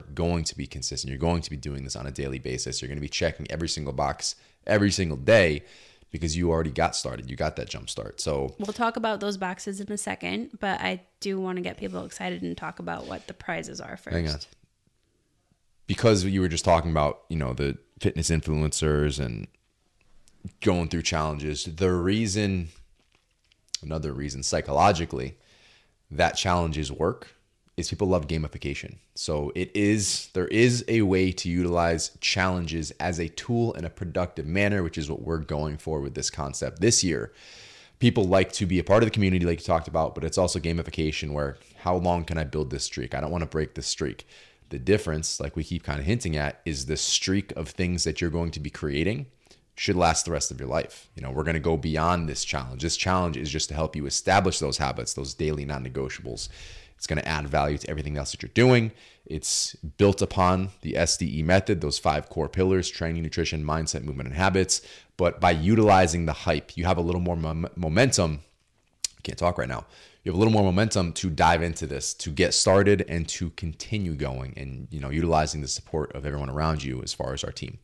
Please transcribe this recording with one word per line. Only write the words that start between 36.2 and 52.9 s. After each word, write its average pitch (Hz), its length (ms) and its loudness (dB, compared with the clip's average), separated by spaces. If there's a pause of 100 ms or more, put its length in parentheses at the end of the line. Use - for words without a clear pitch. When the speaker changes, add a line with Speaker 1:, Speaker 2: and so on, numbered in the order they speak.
Speaker 1:
concept 69 500 -6
this 113 220 6
year. 71 300 -2 (680)
People 117 260 6
like 92 280 4
to - 140 -2
be 90 120 2
a 82 60 0
part 107 180 8
of 117 40 6
the 104 60 0
community, 92 340 4
like 85 140 0
you - 40 -14
talked 80 240 0
about, 78 260 0
but 71 100 -6
it's 80 140 -4
also 90 200 2
gamification 80 720 -2
where, 71 240 -4 (220)
how 90 180 0
long 87 280 2
can 82 120 -4
I 80 80 0
build 71 260 -4
this 69 140 -6
streak? 62 300 -6
I 67 60 -4
don't 76 100 -4
wanna 82 160 -2
break 76 280 -4
this - 120 -8
streak. - 400 -6 (420)
The 69 100 -10
difference, 80 640 0
like 69 160 -8
we 80 80 -2
keep 85 200 -6
kinda 73 180 -4
hinting 87 340 0
at, 73 300 -4
is 69 200 -4
the 78 100 -2
streak - 600 0
of 80 140 -6
things 87 340 -2
that 80 160 -2
you're 87 100 0
going 85 220 -2
to 76 80 -8
be 73 100 -8
creating 85 560 -2 (500)
should 98 200 0
last 82 300 4
the 85 40 -4
rest 73 200 -2
of 65 100 -8
your 67 80 -6
life. - 460 -4
You - 80 -12
know, 64 80 -6
we're 71 140 -2
gonna 80 160 0
go 82 180 2
beyond 80 500 0
this 69 160 -6
challenge. 64 380 -6
This 80 160 -2